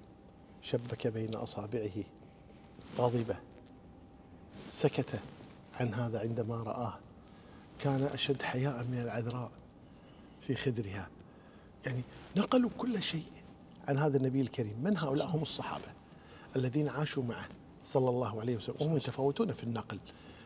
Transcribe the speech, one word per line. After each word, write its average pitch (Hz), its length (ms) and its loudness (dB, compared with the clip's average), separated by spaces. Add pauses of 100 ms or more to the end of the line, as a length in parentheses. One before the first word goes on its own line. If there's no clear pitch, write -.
(600)
شبك 120 460 -2
بين 110 280 0
أصابعه، 107 680 -2 (920)
غضب، 117 380 4 (1300)
سكت - 500 2 (600)
عن 120 140 2
هذا 117 260 0
عندما 117 440 0
رآه، 110 300 -2 (880)
كان 135 240 4
أشد 139 380 2
حياء 127 420 0
من 123 180 0
العذراء 117 500 -2 (880)
في 131 140 0
خدرها. 101 520 0 (800)
يعني 127 160 0 (360)
نقلوا 247 400 6
كل 226 260 0
شيء 160 200 -2 (640)
عن 139 100 4
هذا 143 200 6
النبي 131 240 4
الكريم. 113 420 0
من 196 140 4
هؤلاء؟ 151 300 2
هم 160 140 2
الصحابة - 460 -4 (680)
الذين 131 340 4
عاشوا 143 340 0
معه 113 240 -4 (380)
صلى 127 240 6
الله 113 320 2
عليه 120 140 2
وسلم، 110 240 -4
وهم 156 180 4
يتفاوتون 139 560 2
في - 100 -6
النقل، 113 360 -2 (460)